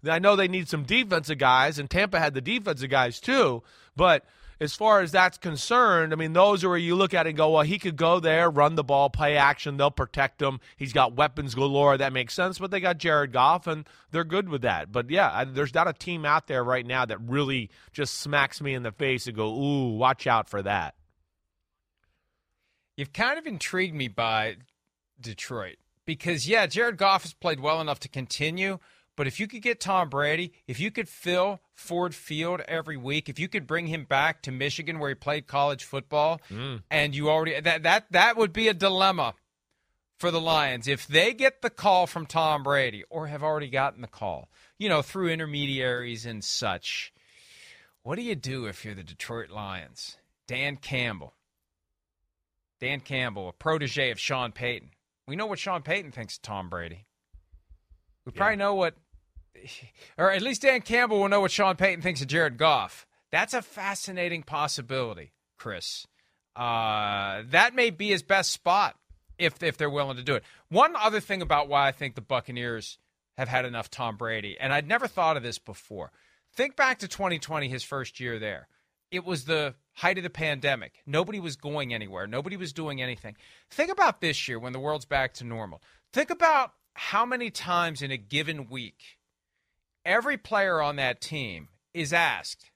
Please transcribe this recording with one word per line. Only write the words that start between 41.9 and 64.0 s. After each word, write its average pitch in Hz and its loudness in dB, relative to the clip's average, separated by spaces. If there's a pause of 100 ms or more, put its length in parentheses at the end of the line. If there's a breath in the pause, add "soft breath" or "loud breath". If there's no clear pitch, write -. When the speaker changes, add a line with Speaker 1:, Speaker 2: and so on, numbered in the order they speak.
Speaker 2:
from 160 -8
Tom 156 0
Brady 131 0
or 156 -8
have 147 -8
already 151 -2
gotten 131 -2
the 117 -14
call, 85 -10 (280 soft breath)
you 208 -4
know, 156 4
through 180 -4
intermediaries 131 -4
and 110 -10
such, - -6 (880 soft breath)
what 139 -8
do 226 -8
you 233 -4
do 131 -8
if 104 -10
you're 107 -12
the 95 -14
Detroit 98 -12
Lions? 95 -12 (300)
Dan 139 -6
Campbell. 117 -6 (1500)
Dan 131 -4
Campbell, 120 -6
a 87 -12
protege 143 -2
of 107 -8
Sean 123 -4
Payton. 120 -8 (380)
We 139 -8
know 208 -4
what 202 -6
Sean 180 -4
Payton 160 -4
thinks 113 -12
of - -20
Tom 95 -8
Brady. 85 -10 (1200)
We 127 -16
Speaker 1:
Yeah. - -16
Speaker 2:
probably 208 2
know 202 0
what, 175 0 (1200 soft breath)
or 185 4
at 196 0
least 254 -4
Dan 262 4
Campbell 226 0
will 196 2
know 202 4
what 185 0
Sean 190 2
Payton 180 0
thinks 160 -4
of 139 -8
Jared 147 0
Goff. 135 0 (260)
That's 180 0
a 247 -2
fascinating 185 -6